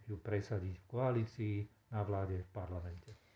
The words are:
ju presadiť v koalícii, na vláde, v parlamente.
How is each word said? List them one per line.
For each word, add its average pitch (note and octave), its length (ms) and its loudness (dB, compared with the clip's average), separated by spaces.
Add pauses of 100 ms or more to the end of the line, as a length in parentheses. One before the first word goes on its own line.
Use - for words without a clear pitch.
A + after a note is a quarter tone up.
ju G#2 100 -4
presadiť G2 640 0
v - 60 -20
koalícii, A#2 720 2 (340)
na A2 120 2
vláde, G2 380 2
v F#2 140 -10
parlamente. F2 560 -6 (260)